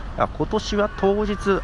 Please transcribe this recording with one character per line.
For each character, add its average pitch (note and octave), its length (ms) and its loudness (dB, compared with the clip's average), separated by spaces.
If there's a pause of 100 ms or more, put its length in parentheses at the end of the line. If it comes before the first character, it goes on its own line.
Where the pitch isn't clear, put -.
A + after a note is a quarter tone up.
(160)
あ、 - 120 2
今 - 180 -4
年 G#3+ 300 -2
は G#3 220 2
当 G3+ 280 2
日 G3 380 0